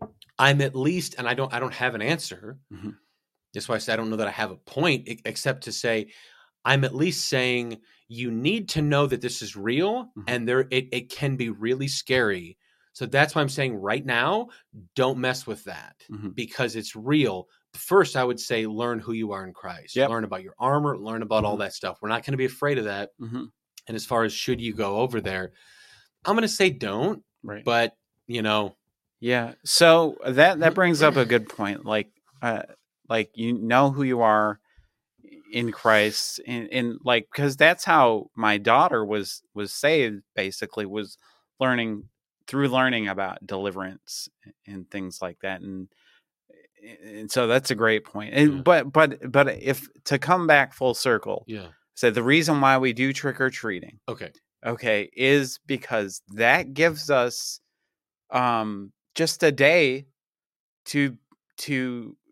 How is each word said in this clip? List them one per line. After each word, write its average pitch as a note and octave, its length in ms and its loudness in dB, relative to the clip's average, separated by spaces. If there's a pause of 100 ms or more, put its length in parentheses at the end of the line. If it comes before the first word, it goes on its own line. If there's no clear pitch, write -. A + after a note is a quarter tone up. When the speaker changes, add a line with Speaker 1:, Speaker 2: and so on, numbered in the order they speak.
(380)
Speaker 1:
I'm C#3 240 6
at C3+ 140 -2
least, D#3+ 420 -2
and B2 100 -4
I B2 60 0
don't, C3 200 -4
I A#2+ 60 -4
don't B2+ 140 -6
have B2 220 -2
an G#2 60 -4
answer. A#2+ 580 -6 (140)
Speaker 2:
Mm-hmm. G2 180 -12 (600)
Speaker 1:
That's - 140 -10
why A#2 80 -2
I G#2+ 40 -2
say A#2 140 -4
I - 40 2
don't A2 120 -4
know A2 80 -4
that G#2+ 100 -2
I G2 40 -6
have G#2 200 -6
a F#2 40 -14
point, C#3 540 -2
e-, A#2 160 -12
except C3 400 -4
to A#2 80 -10
say, A2 380 -2 (520)
I'm C3+ 220 4
at B2 100 -4
least D#3+ 320 -2
saying B2 540 -2 (260)
you A#2+ 240 -8
need E3+ 380 -2
to D#3+ 120 -2
know D3 260 2
that B2+ 120 -4
this B2 220 -6
is G#2 160 -12
real, E3+ 480 -2
Speaker 2:
Mm-hmm. - 220 -18
Speaker 1:
and A#2+ 200 -2
there B2+ 140 2 (100)
it, C3 220 0
it B2 160 -8
can C#3 260 -4
be A#2+ 140 -4
really A#2+ 400 -4
scary. G#2 680 -2 (360)
So - 120 -8
that's C#3+ 300 0
why D#3+ 60 2
I'm C#3 80 0
saying C3+ 260 -4
right G#2 300 -4
now, D#3 440 -2 (460)
don't C3 240 0
mess B2+ 260 -4
with G#2 200 -12
that F2 300 -16 (140)
Speaker 2:
Mm-hmm. G#2+ 200 -12
Speaker 1:
because A2+ 480 -6
it's G#2+ 180 -10
real. A2+ 520 0 (260)
First, F3 420 2
I C3 80 2
would B2 160 -2
say A2+ 280 -2
learn A2+ 320 -4
who A2 140 -10
you A2 200 -6
are F#2+ 120 -10
in F#2 80 -16
Christ. F2 440 -14
Speaker 2:
Yep. C3+ 120 4
Speaker 1:
Learn A2+ 140 -2
about F#2+ 200 -8
your F#2+ 160 -20
armor, C#3 380 0
learn A2 240 -8
about G#2+ 220 0
all G#2 120 0
Speaker 2:
Mm-hmm. G#2 80 -6
Speaker 1:
that F#2+ 100 -8
stuff. - 280 -8
We're G#2 80 -6
not A2+ 160 -2
gonna C#3 120 -4
be C3 80 0
afraid C#3+ 320 -2
of A2 80 -2
that. G2+ 240 -6 (100)
Speaker 2:
Mm-hmm. A#2 260 -10 (420)
Speaker 1:
And A2+ 80 -8
as G#2+ 100 -8
far A#2 180 2
as G#2+ 80 0
should A#2 300 -4
you A2+ 120 -6
go G2+ 260 -2
over B2 200 0
there, F#2 320 -6 (720)
I'm G3+ 120 0
gonna A3+ 120 0
say G3 220 2
don't, A#2 540 -4 (200)
Speaker 2:
Right. G#2+ 220 -12
Speaker 1:
but, A#2 320 2 (300)
you A#2 140 -6
know. G#2+ 360 0 (420)
Speaker 2:
Yeah. A#2+ 340 -2 (120)
So E3 600 6
that, B2+ 100 -2
that E3 240 8
Speaker 1:
Mm-hmm. E3 140 4
Speaker 2:
brings F3 280 2
up D3+ 140 6
a B2+ 100 4
good A2+ 240 2
point. G2+ 360 -6
Like, G#2+ 260 -2 (300)
uh, A#2 220 -4 (460)
like, A2+ 260 -2
you A2+ 180 -4
know A#2+ 380 4
who C#3 120 -2
you B2+ 180 0
are G#2+ 380 4 (920)
in A#2+ 200 -2
Christ, G#2+ 760 2
and, A#2+ 240 -8
and, A#2+ 320 -2
like, A#2+ 260 0
'cause C#3 280 -2
that's D#3+ 260 4
how C3 520 4
my G#2+ 220 0
daughter A#2+ 480 4
was, G2+ 380 -6 (100)
was G#2 200 -8
saved, C3+ 500 0 (100)
basically, G2+ 520 -6
was G2+ 320 -8 (420)
learning, A2+ 480 -2 (400)
through C#3 220 0
learning B2 400 0
about F#2+ 360 -6
deliverance F#2+ 840 -8 (360)
and F#2+ 240 -14
things F#2+ 320 -10
like F2 200 -12
that. F#2+ 200 -8
And, F#2+ 280 -12 (1120)
and G#2+ 260 -14
so B2 180 2
that's C3 220 2
a B2 60 0
great A2 300 2
point. G#2+ 280 -12
And, D3 220 6
Speaker 1:
Yeah. C3+ 60 -6
Speaker 2:
but, C#3 300 6
but, C#3+ 400 2
but C#3 180 6 (120)
if, C3+ 260 -4 (180)
to C#3+ 120 2
come E3+ 300 2
back C#3+ 260 6
full B2+ 200 0
circle, G#2 540 0
Speaker 1:
Yeah. G#2 200 -12 (280)
Speaker 2:
so B2 160 4
the A#2 120 -2
reason D3 380 4
why C3+ 160 6
we C3 160 0
do C3 200 -2
trick C3+ 260 -6
or C3 100 0
treating, G#2 580 -10
Speaker 1:
Okay. A2 240 -12 (340)
Speaker 2:
okay, A2+ 480 -2
is C3+ 520 2
because A2 640 -6
that B2 440 2
gives D3+ 360 0
us, B2 500 0 (720)
um, A2 600 -2 (220)
just D#3+ 280 0
a D#3 80 6
day C#3 560 4 (800)
to, C#3 320 -2 (400)
to, B2+ 600 -6 (140)